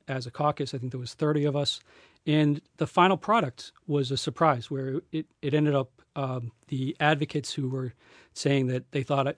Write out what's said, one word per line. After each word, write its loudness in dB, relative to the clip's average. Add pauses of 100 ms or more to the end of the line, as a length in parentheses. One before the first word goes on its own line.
as -6
a -12
caucus. -2
I -8
think -8
there -8
was -12
thirty 0
of 0
us. -2 (460)
And 4 (160)
the -2
final 6
product 0 (140)
was 0
a -2
surprise 0
where -4 (120)
it, -4 (160)
it 0
ended 4
up, 0 (260)
um, -6 (160)
the -4
advocates 0
who -4
were -6 (400)
saying 2
that -4
they -2
thought 0